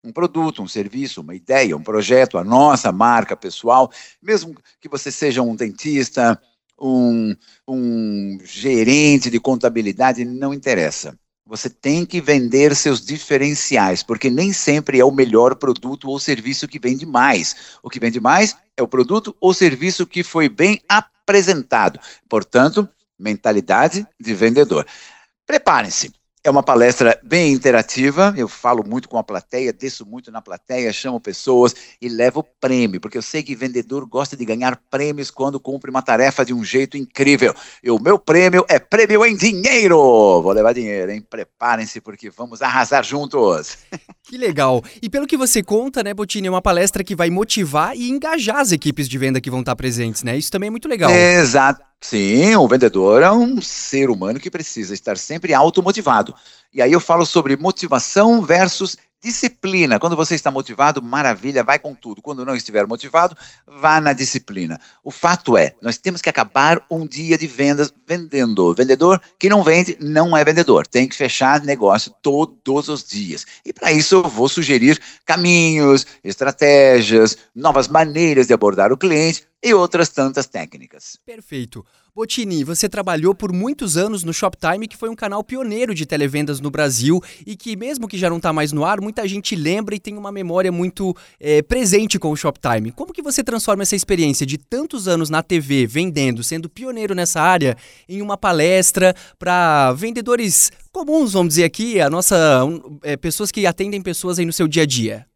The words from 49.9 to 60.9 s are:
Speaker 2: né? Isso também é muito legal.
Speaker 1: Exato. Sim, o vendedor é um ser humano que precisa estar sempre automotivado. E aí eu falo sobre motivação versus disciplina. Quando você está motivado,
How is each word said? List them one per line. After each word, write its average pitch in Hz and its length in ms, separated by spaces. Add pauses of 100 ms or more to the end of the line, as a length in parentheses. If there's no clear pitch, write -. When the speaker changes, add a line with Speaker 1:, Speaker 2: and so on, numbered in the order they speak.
Speaker 2:
né? 120 120
Isso 151 140
também 196 160
é 214 60
muito 233 160
legal. 180 240
Speaker 1:
Exato. 147 720 (160)
Sim, 120 540
o 175 120
vendedor 110 540
é 185 100
um 240 300
ser - 480
humano 107 300
que 185 100
precisa 110 460
estar 101 200
sempre 156 380
automotivado. 160 800 (400)
E 131 80
aí 131 100
eu 170 80
falo 170 240
sobre 139 320
motivação 190 840
versus 175 560 (260)
disciplina. 190 760
Quando 170 160
você 160 200
está 143 160
motivado, 135 500